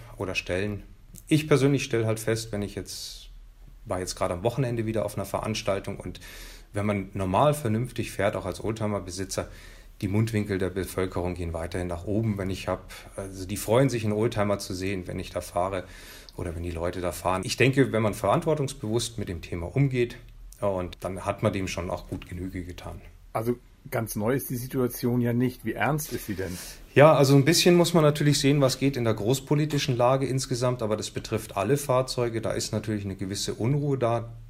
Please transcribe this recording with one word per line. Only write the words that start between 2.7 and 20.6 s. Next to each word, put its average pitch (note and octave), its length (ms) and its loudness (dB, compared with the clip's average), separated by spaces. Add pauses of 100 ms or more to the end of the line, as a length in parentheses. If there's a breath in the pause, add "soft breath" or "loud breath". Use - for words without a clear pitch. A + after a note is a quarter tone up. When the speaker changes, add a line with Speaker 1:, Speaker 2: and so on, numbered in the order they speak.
Speaker 1:
jetzt, - 540 -12 (540)
war F#2+ 160 -4
jetzt - 160 -6
gerade F#2 200 0
am F2 80 -8
Wochenende A#2 420 0
wieder A2 180 0
auf G#2 140 -4
einer G2 80 -4
Veranstaltung G2 720 -2
und - 240 -10 (500 loud breath)
wenn G2+ 140 -4
man G2+ 280 -2
normal G2 400 4
vernünftig A#2 580 -2
fährt, G2+ 260 0
auch F2+ 80 -6
als F#2 180 -6
Oldtimer-Besitzer, G2 840 -4 (500 loud breath)
die G2+ 80 -2
Mundwinkel G#2 500 2
der F2+ 120 0
Bevölkerung F2+ 640 -2
gehen E2+ 180 -6
weiterhin E2+ 340 -4
nach F2 180 -6
oben, G#2+ 320 0
wenn F#2+ 120 -4
ich F#2 200 -4
hab, - 220 -4 (260 loud breath)
also F#2+ 280 -10
die F#2+ 120 -6
freuen B2 320 4
sich, A2+ 160 -2
einen G#2 80 2
Oldtimer G#2 460 2
zu - 140 -8
sehen, F#2 340 -4
wenn F#2 120 -6
ich F2+ 100 -10
da F2+ 120 -6
fahre F#2 420 -2 (520 loud breath)
oder F2 200 -6
wenn E2 80 -6
die F2 80 -4
Leute F2 300 -4
da F2 100 -2
fahren. F#2 340 -2
Ich - 100 -4
denke, C3 360 4
wenn A2 100 2
man G#2 140 0
verantwortungsbewusst A#2+ 1040 0
mit G2 100 -6
dem E2 120 -6
Thema E2+ 340 -8
umgeht, B2+ 420 2 (420)
und F2+ 420 -2